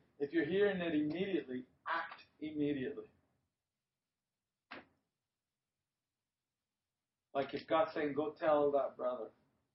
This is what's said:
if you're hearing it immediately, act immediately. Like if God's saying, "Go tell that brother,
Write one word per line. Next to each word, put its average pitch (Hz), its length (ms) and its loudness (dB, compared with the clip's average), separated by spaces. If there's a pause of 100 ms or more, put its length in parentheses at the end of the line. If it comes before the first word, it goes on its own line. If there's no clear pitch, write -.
(200)
if - 140 -2
you're 226 120 4
hearing 190 340 2
it 165 160 0
immediately, 151 680 0 (220)
act 165 340 -4 (180)
immediately. 147 640 -2 (4000)
Like 139 200 -2
if 131 140 -8
God's 160 260 2
saying, 147 200 -2
"Go 147 260 -2
tell 147 320 4
that 135 240 0
brother, 123 300 -4 (500)